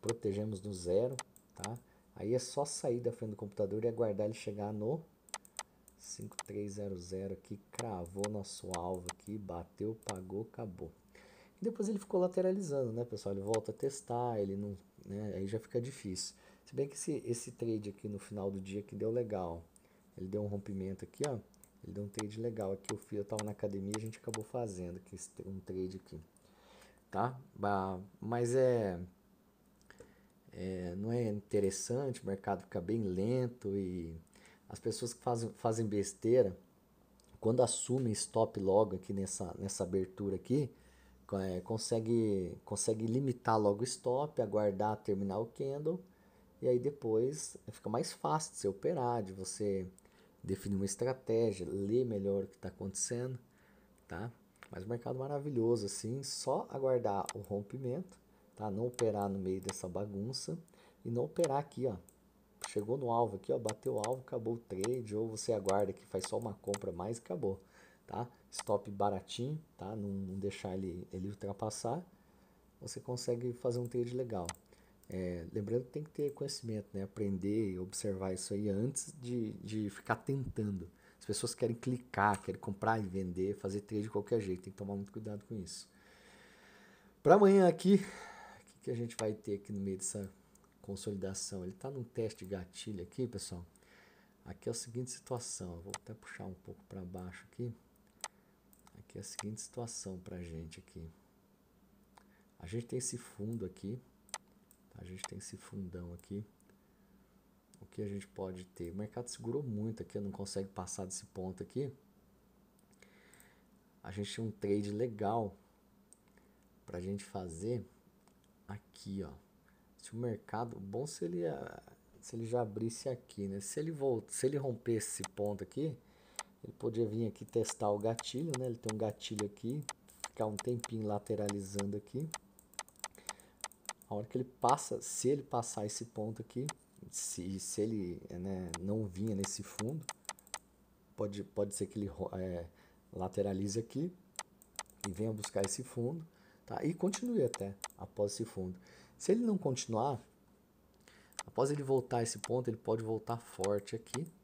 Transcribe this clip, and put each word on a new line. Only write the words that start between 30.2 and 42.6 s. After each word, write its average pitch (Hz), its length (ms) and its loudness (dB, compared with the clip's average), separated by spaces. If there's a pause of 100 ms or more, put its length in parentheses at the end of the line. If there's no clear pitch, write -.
é, 90 440 -4
não 107 160 -2
é 120 180 2
interessante, 107 920 2
o 85 40 -12
mercado 98 360 0
fica - 180 -4
bem 107 240 2
lento 107 720 2
e 90 400 -2 (520)
as - 120 -10
pessoas 117 340 -2
que - 60 -16
fazem, 117 320 0
fazem 113 340 2
besteira, 104 720 6 (800)
quando 120 240 6
assumem 120 500 4
stop - 460 2
logo 98 380 6
aqui - 160 -6
nessa, 95 440 -2
nessa 98 280 -2
abertura 95 500 0
aqui, 127 340 2 (560)
co-, 101 140 -2
é, 92 220 0
consegue, 110 920 2 (120)